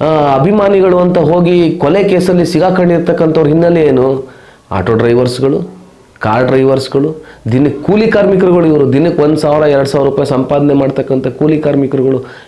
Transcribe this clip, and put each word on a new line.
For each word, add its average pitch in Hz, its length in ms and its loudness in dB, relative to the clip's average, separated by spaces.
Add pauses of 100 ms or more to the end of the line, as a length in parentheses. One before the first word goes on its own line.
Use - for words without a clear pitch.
ಆ, 147 340 0
ಅಭಿಮಾನಿಗಳು 190 600 2
ಅಂತ 180 200 0
ಹೋಗಿ 170 600 2
ಕೊಲೆ 180 260 0
ಕೇಸಲ್ಲಿ 180 420 0
ಸಿಗಾಕೊಂಡಿರ್ತಕ್ಕಂಥವ್ರ 170 1000 0
ಹಿನ್ನೆಲೆ 165 380 2
ಏನು? 131 440 0 (420)
ಆಟೋ 95 220 -2
ಡ್ರೈವರ್ಸ್ಗಳು, 123 680 0 (580)
ಕಾರ್ 113 260 -2
ಡ್ರೈವರ್ಸ್ಗಳು, 131 800 -2 (260)
ದಿನಕ್ಕೆ 135 320 0
ಕೂಲಿ 214 280 0
ಕಾರ್ಮಿಕರುಗಳು, 185 540 2
ಇವರು 143 280 2
ದಿನಕ್ಕೆ 151 300 0
ಒಂದು 151 140 2
ಸಾವಿರ, 151 300 0
ಎರಡು 139 220 0
ಸಾವಿರ 139 200 0
ರೂಪಾಯಿ 139 200 -2
ಸಂಪಾದನೆ 143 440 0
ಮಾಡ್ತಕ್ಕಂಥ 135 540 -2
ಕೂಲಿ 151 340 -2
ಕಾರ್ಮಿಕರುಗಳು, 135 600 -2 (240)